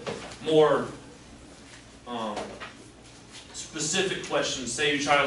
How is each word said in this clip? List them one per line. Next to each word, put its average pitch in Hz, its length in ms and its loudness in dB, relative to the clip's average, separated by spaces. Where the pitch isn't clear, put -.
more, 151 400 6
um, 110 300 -6
specific - 760 -2
questions. 131 420 0
Say 147 240 2
you 139 80 0
try 143 240 6